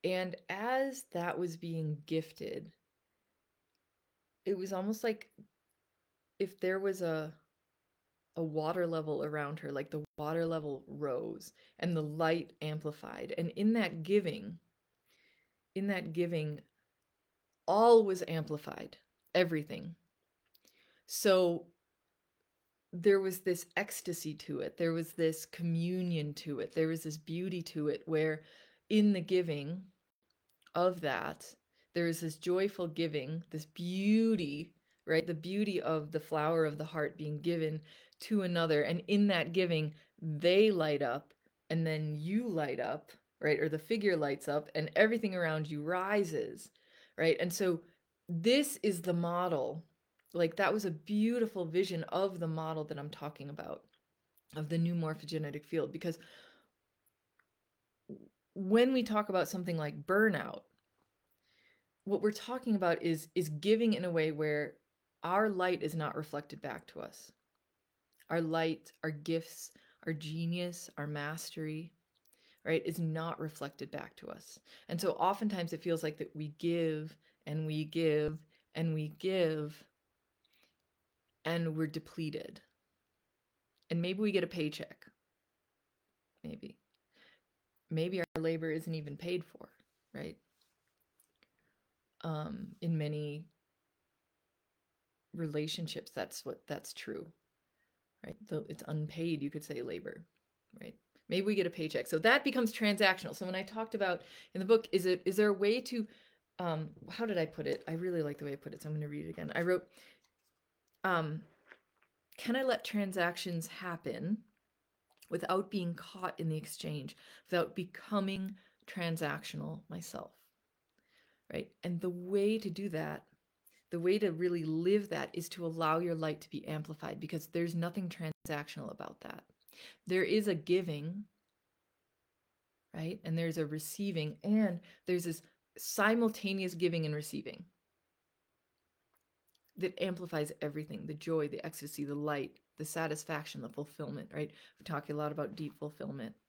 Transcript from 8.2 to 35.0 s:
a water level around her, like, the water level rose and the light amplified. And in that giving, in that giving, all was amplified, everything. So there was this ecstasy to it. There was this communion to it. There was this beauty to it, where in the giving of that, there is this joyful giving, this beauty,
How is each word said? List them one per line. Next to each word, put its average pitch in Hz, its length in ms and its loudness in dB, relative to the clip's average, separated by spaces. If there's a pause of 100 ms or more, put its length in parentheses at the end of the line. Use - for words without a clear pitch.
a 165 60 -2
water 160 440 2
level 151 380 0
around 151 360 -2
her, 143 120 -6
like, 135 180 -4
the 151 140 -4 (140)
water 160 280 0
level 151 400 -2
rose 123 680 -4 (260)
and 170 180 0
the 156 60 0
light 160 580 2
amplified. 151 760 -6
And 165 120 0
in 214 240 4
that 165 280 2
giving, 165 560 0 (1160)
in 196 120 -2
that 180 260 0
giving, 156 480 0 (1080)
all 226 360 10
was 185 220 0
amplified, - 680 -4 (380)
everything. 165 600 0 (1120)
So 185 600 4 (1300)
there 196 280 6
was 190 200 -2
this 175 260 0 (100)
ecstasy 180 580 -4
to 147 260 -8
it. - 160 -4
There 165 160 2
was 165 200 -2
this 160 340 2
communion 170 880 0
to 143 260 -6
it. - 140 -6
There 160 140 4
was 160 140 -2
this 156 160 -6
beauty 170 440 -4
to 151 260 -2
it, - 180 -2
where 156 360 2 (460)
in 208 240 6
the 185 80 2
giving 165 640 0 (920)
of 175 280 4
that, - 520 -2 (400)
there 170 140 2
is 165 120 -2
this 160 160 -4
joyful 185 520 0
giving, 156 640 -2
this 156 160 -8
beauty, 185 1080 2 (340)